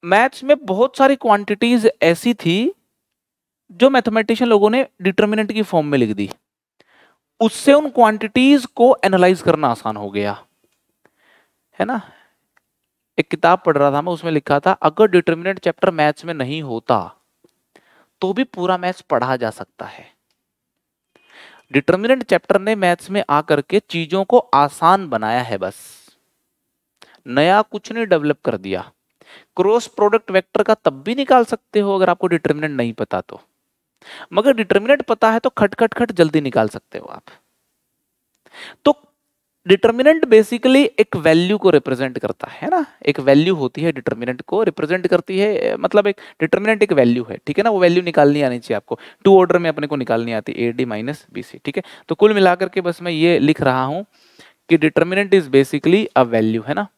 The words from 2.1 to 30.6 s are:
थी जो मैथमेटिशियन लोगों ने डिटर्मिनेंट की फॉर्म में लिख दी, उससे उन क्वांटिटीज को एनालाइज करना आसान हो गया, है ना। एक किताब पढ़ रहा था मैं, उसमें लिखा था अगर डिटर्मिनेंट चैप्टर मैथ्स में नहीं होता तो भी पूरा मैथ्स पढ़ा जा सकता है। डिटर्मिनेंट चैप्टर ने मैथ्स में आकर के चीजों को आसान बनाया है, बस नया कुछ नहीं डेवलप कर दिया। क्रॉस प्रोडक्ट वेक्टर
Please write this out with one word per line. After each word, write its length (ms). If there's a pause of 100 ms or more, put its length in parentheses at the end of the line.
थी 380 (960)
जो 180
मैथमेटिशियन 600
लोगों 200
ने 160 (160)
डिटर्मिनेंट 500
की 120
फॉर्म 240
में 100
लिख 140
दी, 180 (1120)
उससे 320
उन 180
क्वांटिटीज 760
को 280 (100)
एनालाइज 360
करना 280
आसान 280
हो 140
गया, 320 (1400)
है 60
ना। 160 (1160)
एक 120
किताब 360
पढ़ 120
रहा 140
था 100
मैं, 100
उसमें 200
लिखा 280
था 140
अगर 360
डिटर्मिनेंट 500
चैप्टर 320
मैथ्स 340
में 80
नहीं 300
होता 340 (1200)
तो 120
भी 120
पूरा 320
मैथ्स 260
पढ़ा 340
जा 140
सकता 340
है। 200 (1700)
डिटर्मिनेंट 520
चैप्टर 360
ने 160
मैथ्स 340
में 200
आकर 320
के 200
चीजों 420
को 140 (160)
आसान 560
बनाया 320
है, 160
बस 600 (1080)
नया 360
कुछ 300
नहीं 160
डेवलप 380
कर 120
दिया। 340 (680)
क्रॉस 320
प्रोडक्ट 420
वेक्टर 320